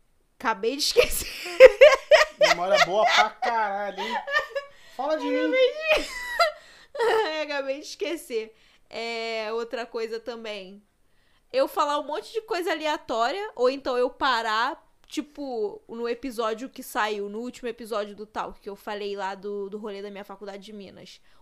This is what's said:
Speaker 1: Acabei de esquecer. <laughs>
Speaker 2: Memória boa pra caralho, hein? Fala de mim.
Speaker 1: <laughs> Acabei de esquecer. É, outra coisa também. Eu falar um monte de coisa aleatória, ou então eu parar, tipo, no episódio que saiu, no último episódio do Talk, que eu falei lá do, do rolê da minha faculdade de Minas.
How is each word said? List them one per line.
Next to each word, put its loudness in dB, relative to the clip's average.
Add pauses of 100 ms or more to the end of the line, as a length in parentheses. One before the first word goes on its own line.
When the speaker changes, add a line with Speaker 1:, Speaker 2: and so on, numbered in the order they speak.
(400)
Speaker 1:
Acabei 0
de -4
esquecer. 2
<laughs> 8
Speaker 2:
Memória 4
boa 2
pra 4
caralho, -2
hein? -6 (840)
Fala -2
de -6
mim. 0
Speaker 1:
<laughs> -2
Acabei -6
de -16
esquecer. -8 (340)
É, -6
outra -6
coisa -8
também. -12 (680)
Eu 2
falar 0
um -6
monte -8
de -4
coisa -4
aleatória, -2
ou 2
então -4
eu 0
parar, -2 (260)
tipo, -6
no -8
episódio -4
que -16
saiu, -4
no -10
último -10
episódio -8
do -14
Talk, -10
que -14
eu -12
falei -8
lá -6
do, -8
do -12
rolê -10
da -12
minha -14
faculdade -14
de -18
Minas. -18 (200)